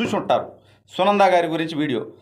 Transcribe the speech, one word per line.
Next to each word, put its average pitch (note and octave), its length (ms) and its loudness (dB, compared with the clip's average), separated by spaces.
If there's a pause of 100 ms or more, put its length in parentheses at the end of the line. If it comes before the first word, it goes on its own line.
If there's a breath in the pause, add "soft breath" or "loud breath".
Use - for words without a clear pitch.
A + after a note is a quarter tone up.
చూసి - 140 -4
ఉంటారు - 360 -2 (460 soft breath)
సునంద G3+ 220 2
గారి F3+ 260 4
గురించి D#3+ 280 -4
వీడియో C#3 320 -4 (160 loud breath)